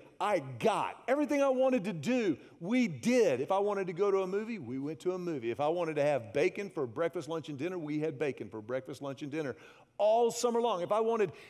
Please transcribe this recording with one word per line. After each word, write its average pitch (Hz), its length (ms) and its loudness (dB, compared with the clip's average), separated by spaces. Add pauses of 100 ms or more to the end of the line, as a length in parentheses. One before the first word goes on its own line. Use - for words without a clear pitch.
(200)
I 196 180 2
got. 135 680 0
Everything 285 340 2
I 277 60 4
wanted 254 360 2
to 202 80 -2
do, 180 460 0 (220)
we 233 260 2
did. 175 540 4
If 202 100 -2
I 190 80 4
wanted 196 300 0
to 190 40 -4
go 196 180 2
to 196 100 4
a 190 60 0
movie, 214 340 -4
we 127 180 -6
went 147 220 -6
to 180 120 -2
a 185 60 -2
movie. 151 320 -2
If 117 80 -2
I 143 80 2
wanted 160 300 0
to 143 60 2
have 131 300 0
bacon 185 380 0
for 143 160 -2
breakfast, 160 420 -4
lunch, 165 200 -6
and 147 100 -8
dinner, 180 180 -4
we 151 220 -4
had 151 200 -2
bacon 127 300 -2
for 110 140 -10
breakfast, 131 400 -8
lunch, 139 200 -8
and 139 100 -10
dinner 143 240 -4 (420)
all 226 320 4
summer 233 300 0
long. 208 220 0
If 175 100 -2
I 214 80 2
wanted 226 320 2 (180)